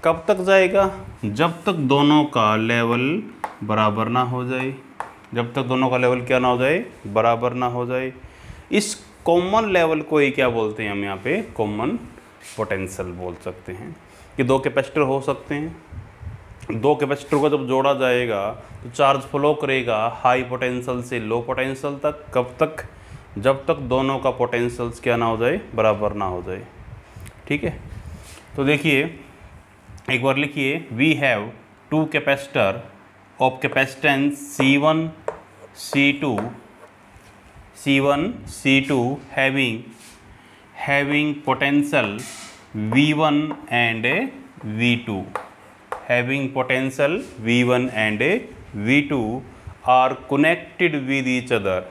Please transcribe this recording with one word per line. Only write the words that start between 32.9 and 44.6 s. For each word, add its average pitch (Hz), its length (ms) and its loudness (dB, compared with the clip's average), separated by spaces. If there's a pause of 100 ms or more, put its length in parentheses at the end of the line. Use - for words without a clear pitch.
of 127 220 2
capacitance 139 880 0
C 135 280 4
one, 156 220 4 (760)
C - 260 0 (180)
two, 135 160 0 (1400)
C 139 240 0
one, 143 260 2 (200)
C - 280 2 (140)
two 135 300 0 (180)
having, 135 420 0 (1040)
having 143 500 0 (140)
potential 139 720 2 (560)
V 120 400 2
one 147 260 4 (300)
and 117 360 2 (560)